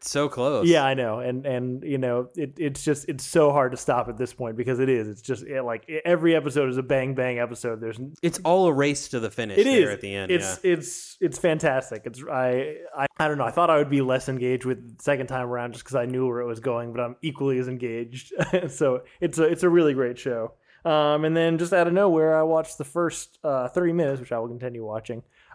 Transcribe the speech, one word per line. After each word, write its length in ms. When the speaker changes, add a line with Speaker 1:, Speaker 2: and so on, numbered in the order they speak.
Speaker 1:
so 300
close. 360
Speaker 2:
Yeah, 160
I 120
know, 260
and, 240
and, 380
you 160
know, 380
it, 220
it's 260
just, 260
it's 140
so 280
hard 200
to 40
stop 320
at 80
this 160
point 240
because 220
it 100
is, 200
it's 120
just, 240
it, 180
like, 280
e-, 160
every 280
episode 360
is 80
a 40
bang, 320
bang 240
episode. 440
There's 160
n- 240
Speaker 1:
It's 240
all 220
a 40
race 360
to 120
the 100
finish 280
Speaker 2:
It 60
Speaker 1:
there 240
Speaker 2:
is. 60
Speaker 1:
at 60
the 140
end, 160
Speaker 2:
It's, 340
Speaker 1:
yeah. 80
Speaker 2:
it's, 480
it's 180
fantastic. 680
It's, 240
I, 460
I, 100
I 100
don't 80
know, 80
I 60
thought 180
I 80
would 140
be 100
less 300
engaged 340
with 140
it 200
the 60
second 220
time 220
around 260
just 100
'cause 120
I 100
knew 200
where 140
it 60
was 140
going, 340
but 80
I'm 180
equally 380
as 100
engaged. 680
<laughs> 300
So 340
it's 180
a, 60
it's 200
a 40
really 240
great 260
show. 340
Um, 420
and 100
then 220
just 160
out 120
of 60
nowhere, 460
I 40
watched 360
the 60
first, 600
uh, 240
thirty 240
minutes, 260
which 140
I 60
will 100
continue 340
watching, 400